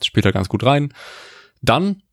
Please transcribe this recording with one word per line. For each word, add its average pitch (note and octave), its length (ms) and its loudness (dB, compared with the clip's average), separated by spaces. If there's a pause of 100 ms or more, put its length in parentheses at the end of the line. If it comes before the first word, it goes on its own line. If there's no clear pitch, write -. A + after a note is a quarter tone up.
spielt - 220 0
da G2 60 2
ganz F#2+ 180 -2
gut G#2+ 160 -2
rein. C#3+ 260 2 (720)
Dann F3 400 0 (120)